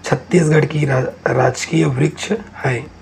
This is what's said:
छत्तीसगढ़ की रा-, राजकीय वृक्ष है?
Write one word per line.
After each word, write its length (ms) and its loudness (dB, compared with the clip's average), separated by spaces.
छत्तीसगढ़ 600 2
की 200 -2
रा-, 220 0
राजकीय 560 0
वृक्ष 480 -2
है? 340 -4